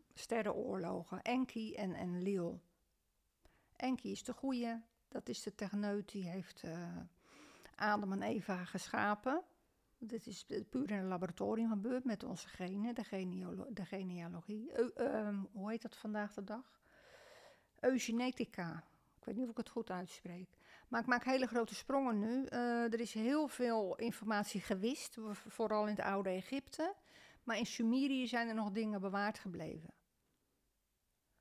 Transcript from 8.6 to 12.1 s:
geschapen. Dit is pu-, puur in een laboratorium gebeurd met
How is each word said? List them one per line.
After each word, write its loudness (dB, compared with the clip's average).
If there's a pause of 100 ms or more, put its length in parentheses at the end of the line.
geschapen. 2 (560)
Dit -6
is -10
pu-, -4
puur 0
in 2
een 0
laboratorium 2
gebeurd 2
met 0